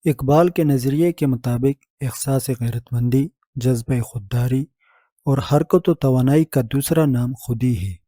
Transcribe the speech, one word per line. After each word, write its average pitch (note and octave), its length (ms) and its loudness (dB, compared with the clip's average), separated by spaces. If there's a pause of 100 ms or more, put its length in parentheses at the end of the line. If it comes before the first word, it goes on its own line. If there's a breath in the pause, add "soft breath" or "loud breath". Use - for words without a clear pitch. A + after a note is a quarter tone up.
اقبال D3 400 2
کے F3 140 -2
نظریے C#3+ 500 2
کے D#3 120 -2
مطابق B2+ 760 -2
احساس C3+ 460 -4
غیرت A#2+ 440 -4
مندی، B2 340 0 (280)
جذبہ B2 460 -2
خودداری A#2+ 600 -4 (640)
اور C3+ 120 2
حرکت D#3 520 0
و E3+ 40 2
توانائی C3+ 520 2
کا - 160 -2
دوسرا C#3 440 0
نام B2 360 0
خودی A2+ 460 -2
ہے۔ F2+ 80 -8 (120)